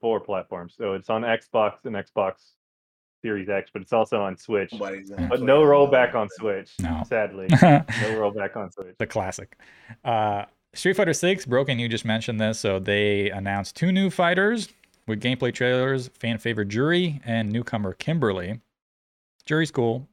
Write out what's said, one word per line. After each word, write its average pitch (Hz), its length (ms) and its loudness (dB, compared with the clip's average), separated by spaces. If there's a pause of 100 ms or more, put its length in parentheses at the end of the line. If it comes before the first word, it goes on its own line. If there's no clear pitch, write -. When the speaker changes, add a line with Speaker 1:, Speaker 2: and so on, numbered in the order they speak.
Speaker 1:
four 113 180 0
platforms. 90 580 -8
So 101 160 -4
it's 95 160 -8
on 110 140 0
Xbox 113 600 0
and 113 100 -8
Xbox - 580 -6 (720)
Series 104 260 -4
X, 98 240 -4
but 98 80 -8
it's 92 120 -6
also 110 280 2
on 95 160 -4
Switch. 101 360 -2
Speaker 2:
Nobody's 98 360 -10
Speaker 3:
Yeah. - 80 -16
Speaker 2:
gonna 85 120 -2
Speaker 1:
But 127 100 2
Speaker 2:
play 127 80 -4
Speaker 1:
no 147 160 8
Speaker 2:
it. 147 40 8
Speaker 1:
rollback 139 480 6
on 107 140 -2
Switch, 101 500 -6
Speaker 3:
No. 85 280 -4
Speaker 1:
sadly. 98 400 -4
Speaker 3:
<laughs> - 140 6
Speaker 1:
No 151 240 8 (340)
rollback 101 360 -2
on 98 160 -8
Switch. 92 280 -16
Speaker 3:
The 107 80 -4
classic. - 500 -8 (460)
Uh, 107 420 0 (300)
Street 196 220 0
Fighter 175 160 2
six, 190 320 0
Broken, 127 340 0
you 120 100 -2
just 113 160 -4
mentioned 113 340 -2
this. 110 200 0
So 98 200 0
they 101 520 2
announced 98 440 -6
two 180 160 0
new 190 200 2
fighters 190 580 0 (380)
with 110 140 -4
gameplay 123 320 0
trailers, 127 560 0
fan 117 280 -4
favorite 107 320 -2
Juri 151 560 0
and 113 260 -2
newcomer 107 420 -4
Kimberly. 110 680 -2 (840)
Juri's 156 240 0
cool. 120 420 -2